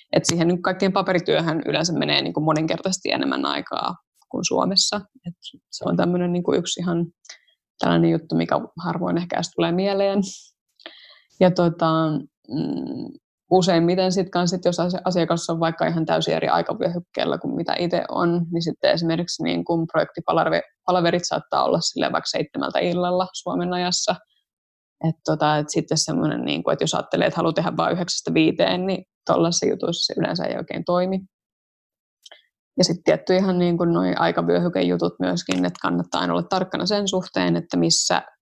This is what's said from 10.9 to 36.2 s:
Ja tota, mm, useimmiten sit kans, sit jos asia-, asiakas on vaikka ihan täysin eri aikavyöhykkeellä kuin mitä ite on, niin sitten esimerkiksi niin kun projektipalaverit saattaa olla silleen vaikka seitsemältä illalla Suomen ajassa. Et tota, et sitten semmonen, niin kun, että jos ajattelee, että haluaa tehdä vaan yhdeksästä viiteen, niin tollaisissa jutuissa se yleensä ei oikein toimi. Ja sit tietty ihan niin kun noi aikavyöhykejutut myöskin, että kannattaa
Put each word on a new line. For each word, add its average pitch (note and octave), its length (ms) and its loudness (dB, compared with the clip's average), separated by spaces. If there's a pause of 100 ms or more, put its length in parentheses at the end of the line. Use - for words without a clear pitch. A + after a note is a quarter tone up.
Ja F3+ 120 6
tota, E3 580 2 (400)
mm, - 580 -4 (440)
useimmiten F3+ 600 4
sit F#3 180 0
kans, F3 200 0
sit F3+ 160 -2
jos F3 140 2
asia-, F3+ 260 -2
asiakas E3+ 440 0
on E3 100 -2
vaikka E3 280 0
ihan E3 180 0
täysin E3 280 0
eri D#3+ 140 0
aikavyöhykkeellä - 880 -2
kuin - 180 -6
mitä - 240 -4
ite F3 300 -2
on, E3+ 420 0
niin E3+ 100 0
sitten E3 300 0
esimerkiksi E3 520 -2
niin E3+ 220 -2
kun E3 260 0
projektipalaverit E3 1400 0
saattaa - 360 -2
olla - 180 2
silleen - 300 -2
vaikka - 180 -2
seitsemältä - 500 -4
illalla F3+ 540 0
Suomen F3 400 -4
ajassa. F3+ 420 -2 (880)
Et D#3+ 120 0 (100)
tota, D3+ 320 2
et D3+ 120 -2
sitten D#3+ 280 -2
semmonen, D#3 480 -2
niin C#3+ 180 -2
kun, - 100 2
että - 100 -2
jos D#3+ 100 0
ajattelee, - 340 0
että E3+ 100 -2
haluaa E3+ 160 0
tehdä E3+ 240 -2
vaan E3 140 0
yhdeksästä F3 420 -4
viiteen, E3+ 520 2
niin F#3 200 -4 (200)
tollaisissa E3+ 400 2
jutuissa - 480 -2
se - 60 -4
yleensä - 260 -2
ei - 120 -4
oikein - 280 -8
toimi. F3+ 340 0 (1600)
Ja F3+ 60 4
sit F3 200 0
tietty E3 320 2
ihan F#3 240 2
niin F3 180 2
kun E3+ 160 2
noi F3+ 220 2
aikavyöhykejutut F3 1040 0
myöskin, F3+ 460 0
että - 160 -6
kannattaa - 400 -2